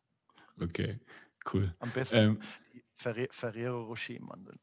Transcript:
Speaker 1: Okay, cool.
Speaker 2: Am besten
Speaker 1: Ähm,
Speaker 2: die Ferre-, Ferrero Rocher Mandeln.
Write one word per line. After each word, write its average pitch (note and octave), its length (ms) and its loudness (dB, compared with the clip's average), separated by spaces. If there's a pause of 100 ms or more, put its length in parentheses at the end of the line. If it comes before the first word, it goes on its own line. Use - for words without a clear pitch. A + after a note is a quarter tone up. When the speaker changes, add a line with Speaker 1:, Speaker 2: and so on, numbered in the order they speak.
(600)
Speaker 1:
Okay, F2+ 380 -2 (460)
cool. F#2+ 340 2
Speaker 2:
Am A#2+ 120 -4
besten B2+ 280 4
Speaker 1:
Ähm, G#2+ 200 8 (340)
Speaker 2:
die B2 100 -18 (140)
Ferre-, A#2+ 340 -2
Ferrero A#2+ 520 -4
Rocher A2+ 380 -8
Mandeln. - 420 -14